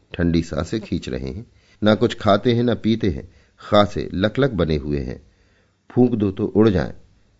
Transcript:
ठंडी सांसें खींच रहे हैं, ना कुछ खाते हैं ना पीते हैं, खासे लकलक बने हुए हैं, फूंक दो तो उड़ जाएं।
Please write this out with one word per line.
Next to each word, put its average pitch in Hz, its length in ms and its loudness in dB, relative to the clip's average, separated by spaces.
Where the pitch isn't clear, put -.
ठंडी 85 280 2
सांसें 82 380 -6
खींच 92 280 -6
रहे 64 220 -8
हैं, 101 160 -12
ना 107 120 4
कुछ 110 200 0
खाते 104 380 2
हैं 117 100 2
ना 120 120 0
पीते 110 360 0
हैं, 67 220 -8
खासे 101 560 0
लकलक 107 360 0
बने 82 260 0
हुए 71 220 -4
हैं, 64 240 -10
फूंक 120 200 4
दो 104 200 -2
तो 98 160 -4
उड़ 110 220 4
जाएं। 78 260 0